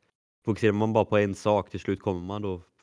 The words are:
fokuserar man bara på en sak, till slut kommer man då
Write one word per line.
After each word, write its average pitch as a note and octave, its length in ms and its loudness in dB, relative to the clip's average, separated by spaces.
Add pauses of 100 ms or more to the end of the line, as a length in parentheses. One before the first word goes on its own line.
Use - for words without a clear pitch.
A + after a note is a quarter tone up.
(440)
fokuserar A2 280 2
man G#2+ 200 0
bara A2 120 4
på G#2+ 140 2
en G2+ 160 2
sak, G#2 360 0
till G2 100 -10
slut G2 200 -4
kommer F#2 200 -4
man G2 220 -10
då F#2 200 -8 (200)